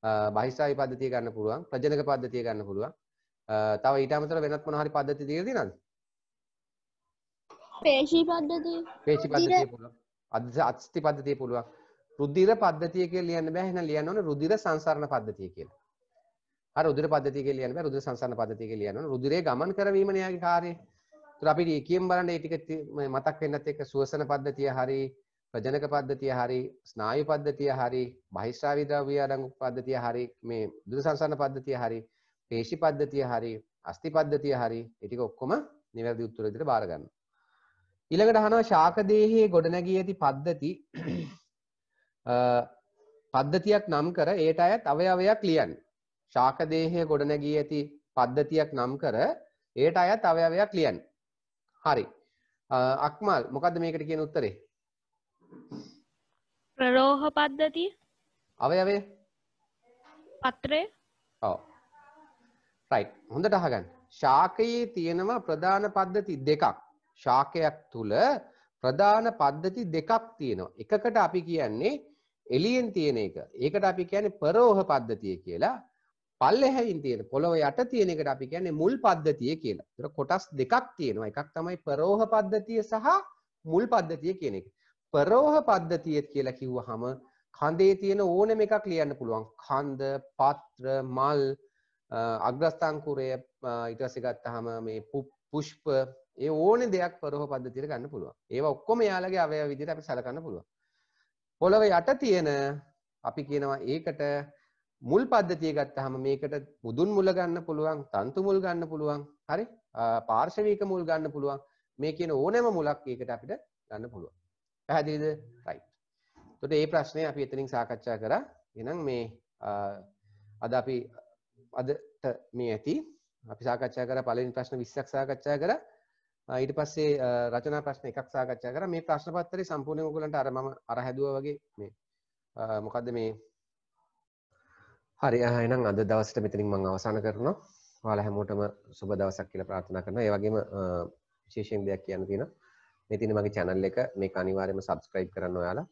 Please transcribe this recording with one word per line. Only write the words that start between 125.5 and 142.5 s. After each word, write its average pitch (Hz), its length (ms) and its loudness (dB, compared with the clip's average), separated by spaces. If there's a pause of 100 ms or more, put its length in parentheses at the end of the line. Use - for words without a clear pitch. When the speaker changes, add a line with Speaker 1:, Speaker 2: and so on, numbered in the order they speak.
Speaker 1:
කරා. 190 200 0 (720)
අ, 127 100 -4
ඊට 135 140 -2
පස්සේ, 151 460 0
අ, 127 100 0 (200)
රචනා 147 340 -4
ප්‍රශ්න 139 260 -8
එකක් 127 200 -10
සාකච්ඡා 127 440 -4
කරා. 175 160 -6
මේ 165 140 -4
ප්‍රශ්න 160 320 -2
පත්‍රය 180 300 -4
සම්පූර්ණයෙන් 156 420 -6
ඔයගොල්ලන්ට 156 280 -6
අර 135 160 0
මම 131 180 -4 (160)
අර 120 160 -4
හැදුවා 135 400 -4
වගේ 143 180 -8 (160)
මේ, 104 160 -14 (640)
අ, 110 240 -4
මොකද්ද 120 320 -6
මේ 113 180 -2 (2000)
හරි, 120 160 2
අ, 120 60 2 (120)
එහෙනම් 120 240 2
අද 101 100 2
දවසට 110 420 0
මෙතනින් 104 280 -2
මම 98 200 0
අවසන් 104 340 -2
කරනවා. 110 340 -2 (500)
ඔයාලා 107 180 0
හැමෝටම 104 380 -4 (300)
සුබ 98 240 -6
දවසක් 95 360 -4
කියලා 95 140 -10
ප්‍රාර්ථනා 92 380 -8
කරනවා. 98 200 -4
ඒ 107 80 2
වගේම, 104 260 0
අ, 92 480 -4 (440)
විශේෂයෙන් 104 380 -6
දෙයක් 95 180 -4
කියන්න 95 220 -6
තියෙනවා. 98 260 -4 (580)